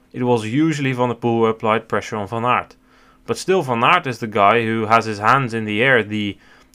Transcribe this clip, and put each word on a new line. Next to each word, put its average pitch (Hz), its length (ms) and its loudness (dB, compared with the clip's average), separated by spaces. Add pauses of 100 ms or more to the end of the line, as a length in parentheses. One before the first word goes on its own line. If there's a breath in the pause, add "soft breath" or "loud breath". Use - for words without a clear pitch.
(120)
it 123 120 -6
was 120 240 0
usually 143 440 0
Van 123 180 -2
der 117 60 -4
Poel 117 220 -2
who 113 80 4
applied 110 420 -2
pressure 107 300 -6
on 101 100 -6
Van 113 160 -6
Aert. 117 320 -2 (520 soft breath)
But 117 100 -4
still, 185 240 0
Van 120 220 -2
Aert 165 240 2
is 120 100 -8
the 120 100 -8
guy 107 380 2
who 110 220 -2
has 110 180 4
his 107 140 -6
hands 117 340 2
in 113 120 -4
the 107 180 -2
air 127 200 4
the 104 340 -4 (380 soft breath)